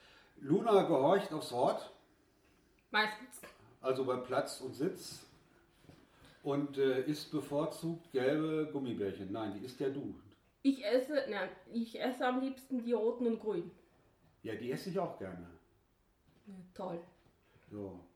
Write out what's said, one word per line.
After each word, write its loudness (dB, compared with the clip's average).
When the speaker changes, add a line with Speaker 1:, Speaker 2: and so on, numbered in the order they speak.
Speaker 1:
Luna 6
gehorcht 4
aufs -6
Wort. 0
Speaker 2:
Meistens. 0
Speaker 1:
Also 2
bei 2
Platz -2
und -8
Sitz. -4
Und, 0
äh, 4
isst -4
bevorzugt -2
gelbe 2
Gummibärchen. -4
Nein, -4
die -10
isst -12
ja 0
du. -6
Speaker 2:
Ich 2
esse, 2
nein, -2
ich -4
esse 0
am 2
liebsten -4
die -2
roten 2
und 2
grünen. -2
Speaker 1:
Ja, -6
die -6
esse -6
ich -2
auch -4
gerne. -10
Speaker 2:
Ja, -16
toll. -6
Speaker 1:
So. -10